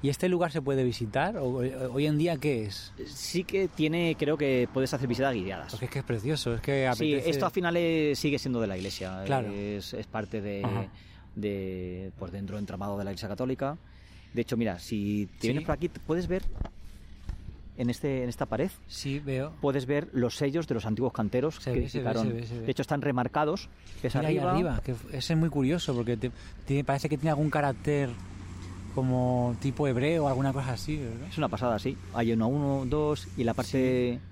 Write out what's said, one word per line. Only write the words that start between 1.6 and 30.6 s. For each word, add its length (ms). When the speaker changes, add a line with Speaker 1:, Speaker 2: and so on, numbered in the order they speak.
Speaker 1:
hoy 120
en 120
día 200
qué 280
es? 260
Speaker 2:
Sí 380
que 240
tiene, 500
creo 180
que 340
puedes 220
hacer 140
visitas 260
guiadas. 380
Speaker 1:
Porque 140
es 60
que 80
es 60
precioso, 480
es 80
que 200
Speaker 2:
Sí, 180
Speaker 1:
apetece. 160
Speaker 2:
esto 160
al 60
final 260
es, 420
sigue 180
siendo 220
de 80
la 100
Iglesia, 480
Speaker 1:
Claro. 220
Speaker 2:
es, 460
es 120
parte 360
de, 220
Speaker 1:
Ajá. 240
Speaker 2:
de, 840
pues, 140
dentro 240
del 60
entramado 340
de 80
la 60
Iglesia 180
Católica. 480
De 80
hecho, 160
mira, 220
si 480
te 60
Speaker 1:
Sí. 40
Speaker 2:
vienes 160
por 100
aquí, 140
te 140
puedes 260
ver 160
en 120
este, 340
en 60
esta 160
pared. 260
Speaker 1:
Sí, 320
veo. 420
Speaker 2:
Puedes 240
ver 280
los 240
sellos 300
de 80
los 100
antiguos 280
canteros 420
Speaker 1:
Se 180
Speaker 2:
que 80
Speaker 1:
ve, 80
se 100
ve, 100
Speaker 2:
edificaron. 180
Speaker 1:
se 60
ve, 140
se 120
ve. 60
Speaker 2:
De 60
hecho, 100
están 200
remarcados, 680
que 60
es 80
Speaker 1:
Mira 120
ahí 100
Speaker 2:
arriba. 140
Speaker 1:
arriba, 320
que 100
f-, 240
ese 160
es 60
muy 100
curioso, 460
porque 220
te, 140
tiene, 180
parece 260
que 80
tiene 140
algún 180
carácter 600
como 680
tipo 260
hebreo 380
o 40
alguna 240
cosa 200